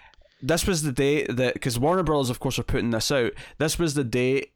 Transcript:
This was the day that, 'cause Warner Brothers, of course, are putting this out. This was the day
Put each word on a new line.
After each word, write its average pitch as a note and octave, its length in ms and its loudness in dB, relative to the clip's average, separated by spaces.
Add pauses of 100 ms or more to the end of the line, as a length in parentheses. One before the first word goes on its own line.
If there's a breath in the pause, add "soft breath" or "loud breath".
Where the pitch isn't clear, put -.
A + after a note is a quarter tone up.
(420 loud breath)
This D3+ 260 0
was F3 140 2
the D3+ 100 -2
day C#3+ 360 2
that, B2 340 -2
'cause A#2+ 180 -2
Warner E3+ 240 2
Brothers, D3 280 2
of - 80 -6
course, C3 200 -4
are D#3+ 40 -2
putting A#2+ 260 0
this A2+ 220 0
out. B2 200 2 (280 loud breath)
This D3+ 200 0
was D#3+ 140 0
the C#3+ 100 0
day B2+ 520 0